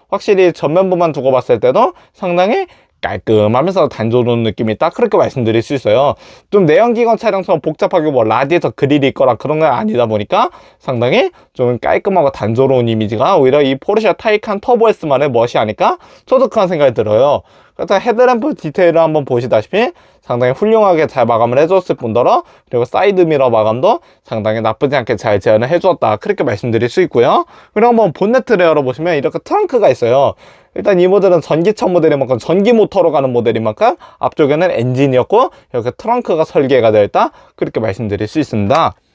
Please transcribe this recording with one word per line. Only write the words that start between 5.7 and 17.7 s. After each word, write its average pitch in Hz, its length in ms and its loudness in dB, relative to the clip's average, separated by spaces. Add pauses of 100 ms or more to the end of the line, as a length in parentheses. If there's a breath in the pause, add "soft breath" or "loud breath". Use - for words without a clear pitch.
있어요. 123 420 0 (340 loud breath)
좀 196 160 2
내연기관 220 520 2
차량처럼 190 440 -2
복잡하게 160 480 -2
뭐 127 140 2
라디에이터 139 480 0
그릴이 139 380 0
있거나 127 260 0
그런 151 240 -4
건 156 120 2
아니다 214 360 -2
보니까 131 420 -2 (300 loud breath)
상당히 151 520 -2 (220 soft breath)
좀 123 260 -2
깔끔하고 151 520 0
단조로운 120 560 0
이미지가 113 500 0
오히려 139 240 4
이 135 140 0
포르쉐 208 380 -2
타이칸 214 460 -4
터보 226 300 0
S만의 147 400 0
멋이 117 260 0
아닐까? 151 420 -2 (280 loud breath)
저도 254 240 2
그런 202 180 0
생각이 143 260 2
들어요. 113 500 0 (320 soft breath)